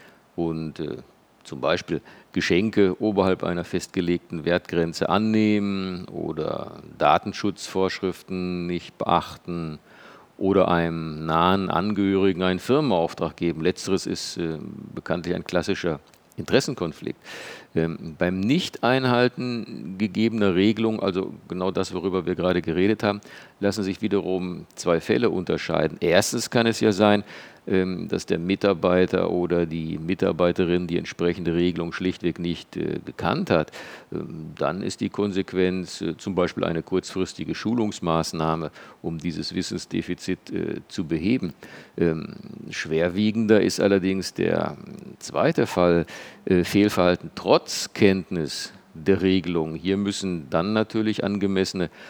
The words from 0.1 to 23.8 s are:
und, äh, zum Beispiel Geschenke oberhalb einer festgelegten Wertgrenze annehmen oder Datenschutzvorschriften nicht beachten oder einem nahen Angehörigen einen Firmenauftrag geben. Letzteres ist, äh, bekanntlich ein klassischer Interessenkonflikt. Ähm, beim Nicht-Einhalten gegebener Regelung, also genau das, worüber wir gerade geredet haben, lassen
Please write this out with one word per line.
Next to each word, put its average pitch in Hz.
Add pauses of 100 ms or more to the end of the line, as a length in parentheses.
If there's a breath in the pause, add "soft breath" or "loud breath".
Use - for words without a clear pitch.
und, 80
äh, 76 (480)
zum 67
Beispiel 80 (320 loud breath)
Geschenke 95
oberhalb 95
einer 87
festgelegten 87
Wertgrenze 85
annehmen 101
oder 78 (160)
Datenschutzvorschriften 90
nicht 87
beachten 85 (600 loud breath)
oder 95
einem 82
nahen 87
Angehörigen 98
einen 92
Firmenauftrag 95
geben. 82
Letzteres 92
ist, -
äh, 80 (360)
bekanntlich 85
ein 87
klassischer 85 (360)
Interessenkonflikt. - (560 loud breath)
Ähm, 82
beim 92
Nicht-Einhalten 123
gegebener 107
Regelung, 107
also 95 (160)
genau 90
das, 95
worüber 90
wir 90
gerade 90
geredet 92
haben, 104 (380 loud breath)
lassen 101